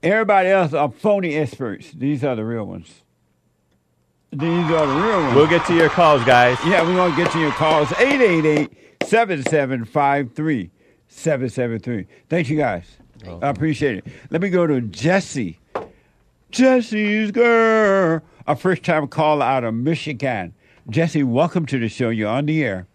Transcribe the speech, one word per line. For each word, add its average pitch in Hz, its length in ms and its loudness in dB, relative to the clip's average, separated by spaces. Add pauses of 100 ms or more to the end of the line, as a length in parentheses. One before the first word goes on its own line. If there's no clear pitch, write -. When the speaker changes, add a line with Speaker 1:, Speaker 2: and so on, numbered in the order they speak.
Speaker 1:
everybody 196 460 2
else 180 260 2
are 143 160 0
phony 190 460 -2
experts. 131 560 -6
These 139 320 -4
are 131 100 -2
the 110 100 -6
real 113 200 -6
ones. 92 400 -16 (1300)
These 165 360 -2
are 160 160 2
the 139 220 0
real 208 160 0
ones. 131 140 2
Speaker 2:
We'll 151 100 8
get 165 200 2
to 175 100 2
your 165 140 4
calls, 151 340 4
guys. 123 420 6
Speaker 1:
Yeah, 175 160 2
we're 175 140 0
gonna 180 200 2
get 170 140 0
to 160 80 -4
your 151 140 0
calls. 156 480 2
Eight 269 200 2
eight 175 240 4
eight, 151 280 0 (320)
seven 190 400 0
seven 135 400 0
five, 139 500 -2
three 139 380 -4 (340)
seven 131 440 -4
seven 117 280 -4
three. 107 300 -8 (200)
Thank 156 220 -2
you, 151 60 -2
guys. 110 400 -4 (280)
Speaker 3:
Welcome. 90 220 -8
Speaker 1:
I 143 40 0
appreciate 143 480 -2
it. - 80 -16 (220)
Let 165 120 -4
me 196 100 -2
go 175 160 2
to 139 140 0
Jesse. 113 800 -4 (880)
Jesse's 220 800 0
girl. 220 920 2 (260)
A 143 60 0
first-time 160 540 -2
caller 151 360 0
out 127 200 0
of 113 100 -4
Michigan. 123 800 -4 (340)
Jesse, 160 360 0
welcome 147 420 0
to 127 140 -4
the 113 80 -2
show. 117 220 -4
You're 107 180 -2
on 135 180 -2
the 156 160 -2
air. 95 320 -6